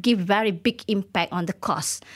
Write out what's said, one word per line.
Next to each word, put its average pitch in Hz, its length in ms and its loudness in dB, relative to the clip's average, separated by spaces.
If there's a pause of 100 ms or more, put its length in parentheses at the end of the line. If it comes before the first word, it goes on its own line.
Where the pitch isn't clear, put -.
give 233 200 4
very 202 320 2
big 226 340 -2
impact 196 460 0
on 175 140 -2
the 190 60 -4
cost. - 520 -4 (120)